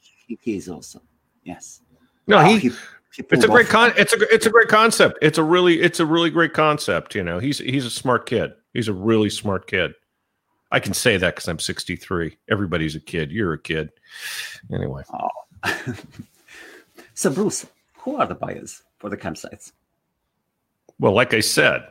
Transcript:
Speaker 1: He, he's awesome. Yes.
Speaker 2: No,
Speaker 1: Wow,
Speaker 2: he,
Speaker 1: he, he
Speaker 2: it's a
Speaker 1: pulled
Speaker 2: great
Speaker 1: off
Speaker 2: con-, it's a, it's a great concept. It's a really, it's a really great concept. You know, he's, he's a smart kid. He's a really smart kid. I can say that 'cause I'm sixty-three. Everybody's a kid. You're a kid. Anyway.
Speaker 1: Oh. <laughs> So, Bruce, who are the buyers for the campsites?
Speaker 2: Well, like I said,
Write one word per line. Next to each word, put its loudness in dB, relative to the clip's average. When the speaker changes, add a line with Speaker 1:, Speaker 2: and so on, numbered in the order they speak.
Speaker 1:
He, -12
he's -6
awesome. -16
Yes. -18
Speaker 2:
No, 6
Speaker 1:
Wow, 8
Speaker 2:
he, 6
Speaker 1:
he, 0
he -12
Speaker 2:
it's 4
a 4
Speaker 1:
pulled 2
Speaker 2:
great 8
Speaker 1:
off -4
Speaker 2:
con-, 4
it's 2
a, 2
it's 2
a 2
great 6
concept. 4
It's 2
a 2
really, 4
it's 0
a 2
really 0
great 0
concept. 0
You -2
know, -4
he's, -4
he's -4
a -8
smart -2
kid. -2
He's -4
a -4
really 0
smart -6
kid. -2
I 2
can -4
say 2
that 0
'cause -12
I'm -6
sixty-three. -8
Everybody's -2
a -10
kid. -8
You're -4
a -8
kid. -6
Anyway. -8
Speaker 1:
Oh. -6
<laughs> -6
So, -2
Bruce, -2
who -8
are 0
the -6
buyers -12
for -14
the -8
campsites? -14
Speaker 2:
Well, 2
like 2
I 2
said, 0